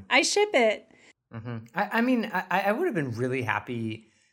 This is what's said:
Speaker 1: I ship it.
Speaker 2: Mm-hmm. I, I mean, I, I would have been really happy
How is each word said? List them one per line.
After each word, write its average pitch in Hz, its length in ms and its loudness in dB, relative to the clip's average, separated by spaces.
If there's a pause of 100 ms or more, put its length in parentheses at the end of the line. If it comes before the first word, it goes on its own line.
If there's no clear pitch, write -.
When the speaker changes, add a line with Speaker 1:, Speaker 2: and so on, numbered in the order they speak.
Speaker 1:
I 254 120 6
ship 415 320 2
it. 226 320 2 (480)
Speaker 2:
Mm-hmm. 117 240 -10 (180)
I, 202 180 -2
I 220 80 0
mean, 240 320 0
I, 185 340 0
I 202 40 4
would 302 160 -2
have 269 80 -4
been 143 160 -2
really 127 320 -2
happy 110 640 -2 (260)